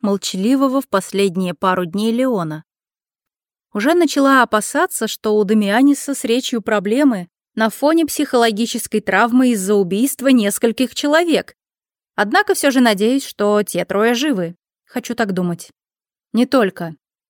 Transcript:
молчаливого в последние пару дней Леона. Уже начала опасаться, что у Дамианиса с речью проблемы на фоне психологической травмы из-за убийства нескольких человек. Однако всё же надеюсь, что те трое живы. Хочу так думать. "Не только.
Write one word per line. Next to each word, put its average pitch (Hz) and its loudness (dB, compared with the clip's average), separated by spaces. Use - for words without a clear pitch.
молчаливого 247 0
в - -8
последние 190 -2
пару 185 -2
дней 202 -2
Леона. 196 -2
Уже 247 0
начала 277 4
опасаться, 226 -2
что 214 -2
у 214 4
Дамианиса 220 2
с - -8
речью 240 -2
проблемы 214 0
на 220 0
фоне 320 0
психологической 233 0
травмы 240 2
из-за 202 0
убийства 202 0
нескольких 233 0
человек. 311 0
Однако 311 0
всё 285 0
же 262 2
надеюсь, 233 2
что 208 0
те 175 -6
трое 220 0
живы. 220 -4
Хочу - -10
так 214 -2
думать. 175 -4
"Не 240 2
только. 185 -2